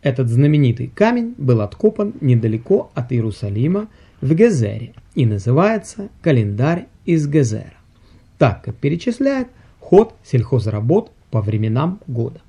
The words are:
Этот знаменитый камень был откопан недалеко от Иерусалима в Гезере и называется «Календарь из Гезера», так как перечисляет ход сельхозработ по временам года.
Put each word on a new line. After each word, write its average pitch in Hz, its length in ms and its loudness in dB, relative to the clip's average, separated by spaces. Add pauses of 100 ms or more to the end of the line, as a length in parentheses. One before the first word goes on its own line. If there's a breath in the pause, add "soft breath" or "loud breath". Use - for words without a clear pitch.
Этот 127 260 0
знаменитый 127 640 2
камень 233 440 0
был 123 240 2
откопан 208 580 -2
недалеко 117 720 0
от 127 180 -6
Иерусалима 117 760 -4 (320 soft breath)
в 139 140 0
Гезере 120 580 0 (220)
и 139 100 0
называется 175 880 0 (100)
«Календарь 127 680 0 (180)
из 160 240 0
Гезера», 131 460 -2 (640 soft breath)
так 120 240 2
как - 140 -12
перечисляет 247 720 -2 (320 soft breath)
ход 214 340 6 (100)
сельхозработ 117 880 0 (220)
по 113 80 0
временам 110 680 -2
года. 117 420 -6